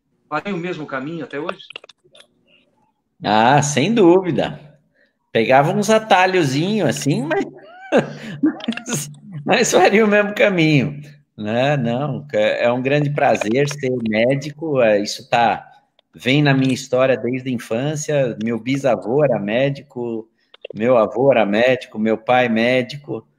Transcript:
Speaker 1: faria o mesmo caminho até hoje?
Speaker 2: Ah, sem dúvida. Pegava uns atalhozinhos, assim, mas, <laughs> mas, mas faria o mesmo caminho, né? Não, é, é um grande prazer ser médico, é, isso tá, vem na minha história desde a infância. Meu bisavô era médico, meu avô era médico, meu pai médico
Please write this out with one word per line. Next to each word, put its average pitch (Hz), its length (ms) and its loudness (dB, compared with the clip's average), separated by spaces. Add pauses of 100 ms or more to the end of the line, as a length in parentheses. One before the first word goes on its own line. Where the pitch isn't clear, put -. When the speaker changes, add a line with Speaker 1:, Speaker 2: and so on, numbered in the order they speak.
(280)
Speaker 1:
faria 151 260 -6
o 170 40 -6
mesmo 165 280 -8
caminho 139 380 -10
até 139 140 -12
hoje? 170 220 -10 (1600)
Speaker 2:
Ah, 117 400 4
sem 160 320 0
dúvida. 170 720 2 (640)
Pegava 131 420 4
uns 208 180 0
atalhozinhos, 185 1000 2
assim, 151 340 -2
mas, 320 220 -4 (480)
<laughs> 208 500 -4
mas, - 680 -4 (340)
mas 214 260 2
faria 269 340 4
o 208 40 2
mesmo 208 260 2
caminho, 160 680 2 (360)
né? 120 400 0
Não, 123 560 -4
é, 107 320 0
é 120 80 2
um 127 80 -2
grande 143 300 0
prazer 135 580 0
ser 135 260 -4 (140)
médico, 139 720 -2
é, 107 200 4
isso - 280 -10
tá, 113 420 0 (440)
vem 139 280 0
na 139 120 4
minha 131 180 2
história 127 420 0
desde 127 360 -6
a - 20 -4
infância. 139 880 -4
Meu 113 160 -2
bisavô 127 640 -2
era 123 160 2
médico, 120 880 -4 (460)
meu 120 220 2
avô 113 340 2
era 117 140 4
médico, 113 540 0
meu 110 180 0
pai 123 320 2
médico 120 800 -2 (100)